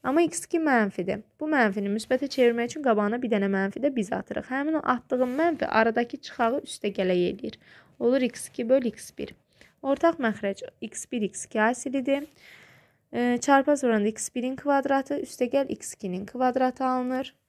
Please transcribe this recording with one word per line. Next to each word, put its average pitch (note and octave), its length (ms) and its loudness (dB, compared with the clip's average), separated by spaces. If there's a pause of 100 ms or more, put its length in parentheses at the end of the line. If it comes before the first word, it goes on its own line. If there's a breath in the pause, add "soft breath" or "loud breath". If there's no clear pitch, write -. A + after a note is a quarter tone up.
Amma C#4 180 2
X - 240 0
iki E4+ 140 -2
mənfidir. G#3+ 600 0 (180)
Bu D#4 80 -4
mənfini G#3 460 2
müsbətə B3+ 340 -2
çevirmək A#3 460 2
üçün D#4 100 -8
qabağına A3 380 2
bir A#3 100 -2
dənə G3+ 220 2
mənfi G3 320 -2
də C#4+ 100 2
biz G#3 160 -2
atırıq. - 400 -6
Həmin D4 300 -2
o - 0 - (140)
atdığım B3 440 -2
mənfi E4 300 0
aradakı A#3 480 2
çıxağı A#3 480 -2
üstə - 260 -6
gələk F3+ 380 2
eləyir. A3 260 -8 (440 loud breath)
Olur B3+ 280 2
X - 220 -8
iki - 200 -6
böl A#3+ 220 4
X - 260 -18
bir. - 140 -10 (500 soft breath)
Ortaq D#4 380 2
məxrəc G#3 460 -2 (160)
X - 300 -12
bir, A#3+ 100 -2 (100)
X - 140 -12
iki - 140 -4
hasilidir. C4+ 680 0 (880 loud breath)
E, A#3+ 280 2
çarpaz C#4 420 4
vuranda A3 260 4
X - 260 -8
birin B3+ 200 -4
kvadratı, C#4 680 0
üstə - 240 -4
gəl C4+ 240 0
X - 240 -8
ikinin F#3+ 320 -6
kvadratı B3+ 600 0
alınır. B3+ 500 -2 (140)